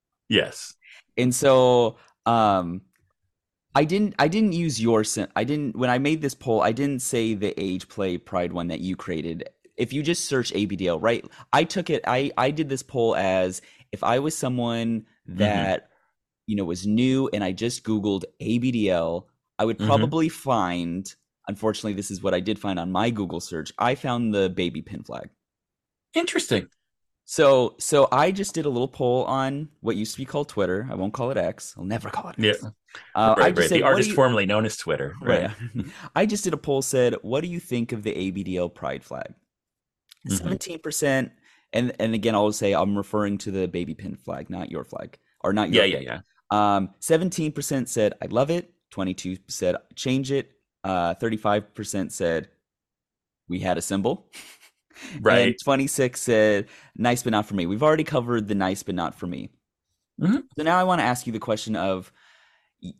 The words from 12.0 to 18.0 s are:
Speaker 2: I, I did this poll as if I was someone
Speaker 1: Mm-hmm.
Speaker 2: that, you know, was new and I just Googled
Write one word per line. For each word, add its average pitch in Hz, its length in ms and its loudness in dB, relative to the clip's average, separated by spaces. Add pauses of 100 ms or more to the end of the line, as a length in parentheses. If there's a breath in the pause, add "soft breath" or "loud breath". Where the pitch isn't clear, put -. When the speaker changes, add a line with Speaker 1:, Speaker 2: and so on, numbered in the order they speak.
Speaker 2:
I, 131 320 0
I 131 120 2
did 151 180 -4
this 135 140 -4
poll 117 340 0
as 92 440 0 (320 soft breath)
if - 120 -10
I 120 140 2
was 151 180 -4
someone 117 720 -2 (220 soft breath)
Speaker 1:
Mm-hmm. 90 100 -8
Speaker 2:
that, 101 520 0 (560)
you 107 100 -2
know, 98 80 -2
was 90 220 -4
new 131 460 2
and 101 120 -2
I 92 80 -2
just 117 320 -6
Googled 101 400 0 (160)